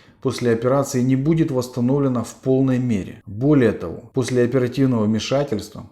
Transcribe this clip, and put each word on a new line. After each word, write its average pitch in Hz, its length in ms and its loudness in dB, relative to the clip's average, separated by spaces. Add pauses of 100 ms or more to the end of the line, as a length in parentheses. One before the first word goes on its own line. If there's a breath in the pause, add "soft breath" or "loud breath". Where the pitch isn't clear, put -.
(220 soft breath)
после 120 300 0
операции 127 500 0
не 131 140 2
будет 151 360 0
восстановлена 127 720 0
в - 120 -14
полной 131 440 2
мере. 98 460 -4
Более 120 460 2
того, - 420 -8
после 123 300 0
оперативного 123 640 0
вмешательства, 110 880 -4